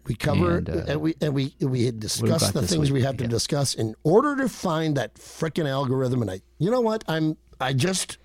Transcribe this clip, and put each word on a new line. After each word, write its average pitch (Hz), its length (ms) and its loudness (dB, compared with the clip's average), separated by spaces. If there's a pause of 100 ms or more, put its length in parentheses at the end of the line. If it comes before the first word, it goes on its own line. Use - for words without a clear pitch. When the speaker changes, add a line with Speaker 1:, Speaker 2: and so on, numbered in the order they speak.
Speaker 1:
We 120 100 -4
cover, 175 420 2
Speaker 2:
And, 170 120 -4
uh, 160 200 -2
Speaker 1:
and 147 100 0
we, 160 220 0
and 151 120 0
we, 139 280 -2
we 127 240 2
had 127 100 0
Speaker 2:
what 110 60 -10
Speaker 1:
discussed 110 420 0
Speaker 2:
about 101 120 2
Speaker 1:
the 156 60 0
Speaker 2:
this 127 100 0
Speaker 1:
things 151 200 2
Speaker 2:
week? 139 80 2
Speaker 1:
we 120 60 2
have 135 120 0
to 127 60 -4
Speaker 2:
Yeah. 117 60 -2
Speaker 1:
discuss 131 440 0
in 110 300 -4
order 262 320 4
to 262 140 0
find 160 480 -2
that 110 180 -4
frickin' - 500 -4
algorithm. 131 560 0
And 104 100 -2
I, 95 100 -8 (160)
you 180 140 0
know 254 100 2
what? 220 260 0
I'm, 156 300 0 (240)
I 131 100 -2
just, 175 540 -2